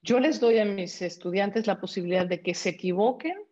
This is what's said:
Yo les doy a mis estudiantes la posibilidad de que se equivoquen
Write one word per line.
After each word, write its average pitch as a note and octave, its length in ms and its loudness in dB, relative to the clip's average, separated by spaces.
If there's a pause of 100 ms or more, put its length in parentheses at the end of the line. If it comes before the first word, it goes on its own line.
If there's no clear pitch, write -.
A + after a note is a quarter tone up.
Yo B3 180 2
les C#4 180 2
doy A3+ 200 6
a G#3+ 60 4
mis G3 380 -4
estudiantes G3 640 -2
la F#3+ 140 0
posibilidad F3+ 460 -2
de F3 160 -4
que F3 120 -2
se - 160 -2
equivoquen A3+ 680 -2 (160)